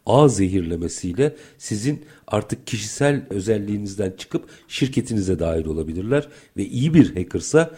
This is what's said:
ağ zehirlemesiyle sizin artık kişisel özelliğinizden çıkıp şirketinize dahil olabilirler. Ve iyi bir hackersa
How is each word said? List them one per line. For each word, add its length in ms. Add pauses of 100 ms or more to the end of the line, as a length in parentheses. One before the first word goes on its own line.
ağ 220
zehirlemesiyle 1080 (220)
sizin 480 (220)
artık 400
kişisel 640
özelliğinizden 880
çıkıp 320 (180)
şirketinize 720
dahil 260
olabilirler. 600 (300)
Ve 80
iyi 280
bir 220
hackersa 640